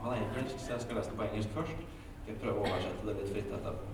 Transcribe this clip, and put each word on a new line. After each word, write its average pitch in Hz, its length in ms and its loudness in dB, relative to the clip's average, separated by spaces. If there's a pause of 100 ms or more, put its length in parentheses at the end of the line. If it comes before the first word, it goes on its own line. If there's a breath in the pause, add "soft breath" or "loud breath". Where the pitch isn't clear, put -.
Han 123 100 0
er 110 100 4
engelsk, 120 360 0
så 123 140 -2
jeg 120 120 0
skal 113 140 0
lese 101 120 0
det 101 60 -4
på - 100 2
engelsk 107 300 2
først. 160 260 0 (380 loud breath)
Skal - 120 -4
jeg 110 100 -4
prøve 107 180 4
å - 80 4
oversette 92 380 0
det 107 120 2
litt 98 140 0
fritt 104 240 0
etterpå. - 360 -2